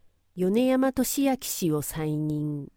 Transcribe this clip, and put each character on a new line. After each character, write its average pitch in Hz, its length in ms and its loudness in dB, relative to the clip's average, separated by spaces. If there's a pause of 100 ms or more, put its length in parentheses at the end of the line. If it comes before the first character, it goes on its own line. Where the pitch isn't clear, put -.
(360)
米 196 300 2
山 262 260 2
俊 269 340 0
明 262 140 2
氏 - 320 -2
を 151 120 0
再 156 340 -4
任。 151 600 -4